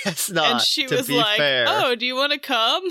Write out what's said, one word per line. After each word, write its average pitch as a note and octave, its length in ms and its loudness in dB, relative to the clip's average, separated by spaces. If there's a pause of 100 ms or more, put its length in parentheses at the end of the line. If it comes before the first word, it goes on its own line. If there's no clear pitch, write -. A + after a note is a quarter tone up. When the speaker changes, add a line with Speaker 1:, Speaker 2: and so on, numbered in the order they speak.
Speaker 1:
guess G3 280 -4
not, D#3 200 2
Speaker 2:
And A#2+ 100 0
she C4+ 260 0
Speaker 1:
to B3+ 80 -2
Speaker 2:
was B3 120 -2
Speaker 1:
be C#3+ 80 -2
Speaker 2:
like, G#3+ 220 2
Speaker 1:
fair. C3+ 300 2
Speaker 2:
"Oh, E4+ 260 2
do A#3+ 140 -4
you B3+ 80 -4
wanna C#4+ 240 0
come?" C4 520 0